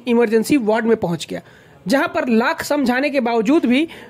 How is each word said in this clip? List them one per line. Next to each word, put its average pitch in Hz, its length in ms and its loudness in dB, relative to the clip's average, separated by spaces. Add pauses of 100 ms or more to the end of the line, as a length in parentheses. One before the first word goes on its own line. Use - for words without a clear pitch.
इमरजेंसी 233 500 2
वार्ड 220 280 0
में 226 100 4
पहुंच 170 340 -4
गया, 90 100 -10 (460)
जहां 277 220 2
पर 302 200 -4
लाख 247 340 0
समझाने 277 480 0
के 269 100 -2
बावजूद 240 460 2
भी 269 220 2 (220)